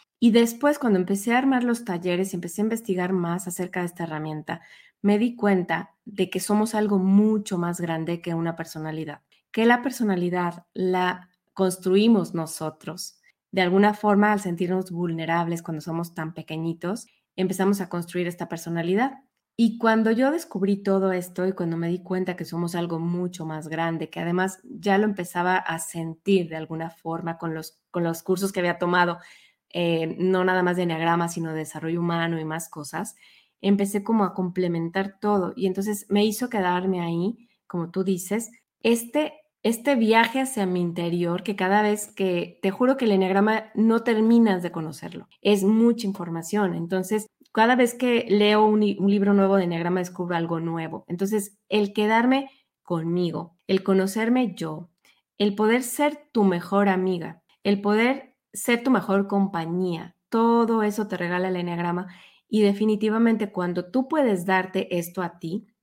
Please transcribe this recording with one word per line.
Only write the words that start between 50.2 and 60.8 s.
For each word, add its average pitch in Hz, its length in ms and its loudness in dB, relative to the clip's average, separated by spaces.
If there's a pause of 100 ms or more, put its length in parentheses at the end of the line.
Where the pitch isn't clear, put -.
algo 165 240 -2
nuevo. 165 480 -6
Entonces, 202 500 -4 (120)
el 208 240 0
quedarme 233 560 2 (340)
conmigo, 170 720 -4 (100)
el 185 160 2
conocerme 208 720 2
yo, 160 360 -10 (460)
el 202 180 0
poder 220 280 2
ser 294 480 -2
tu 214 120 2
mejor 196 440 2
amiga, 185 540 -2 (220)
el 202 180 2
poder 226 540 0 (180)
ser 240 300 0
tu 262 80 2
mejor 196 360 2
compañía, 180 880 -2 (140)
todo 226 540 2